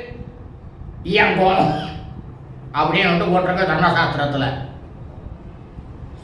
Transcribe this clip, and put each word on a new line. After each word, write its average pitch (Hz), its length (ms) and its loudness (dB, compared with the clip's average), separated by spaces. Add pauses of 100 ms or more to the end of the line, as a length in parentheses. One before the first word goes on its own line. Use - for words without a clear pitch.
(1120)
இயங்கும் 202 540 6 (1120)
அப்படின்னு 175 340 4
வந்து 175 200 4
போட்டிருக்கு 180 400 4
தர்மசாஸ்திரத்துல. 156 760 2 (1800)